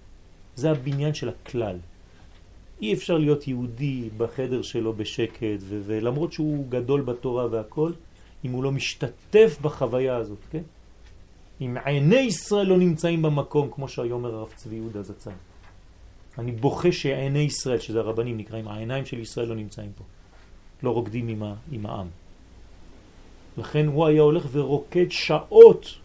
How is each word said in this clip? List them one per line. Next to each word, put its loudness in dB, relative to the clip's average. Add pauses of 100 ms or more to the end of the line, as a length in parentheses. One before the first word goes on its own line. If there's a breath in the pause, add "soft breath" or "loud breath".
(560)
זה 0
הבניין -2
של -6
הכלל. -6 (1040 soft breath)
אי -2
אפשר 0
להיות 2
יהודי -4
בחדר -4
שלו -4
בשקט, -4
ו-, -10
ולמרות -4
שהוא -4
גדול -2
בתורה -4
והכל, -4 (520 soft breath)
אם -6
הוא -4
לא 0
משתתף 2
בחוויה -2
הזאת, -8 (120)
כן? -8 (1000)
אם -6
עיני 4
ישראל 0
לא 6
נמצאים 2
במקום, 0
כמו -10
שהיום -6
אומר -6
הרב -10
צבי -12
יהודה -8
זצ"ל, -14 (1080)
"אני -6
בוכה 0
שעיני -2
ישראל", 0
שזה -6
הרבנים -2
נקראים, -10
העיניים -8
של -10
ישראל -8
לא -6
נמצאים -12
פה, -18 (800 soft breath)
לא 0
רוקדים -4
עם -6
ה-, -8 (180)
עם -8
העם. -8 (1500)
לכן 0
הוא 2
היה 8
הולך 4
ורוקד 0
שעות. 10 (200)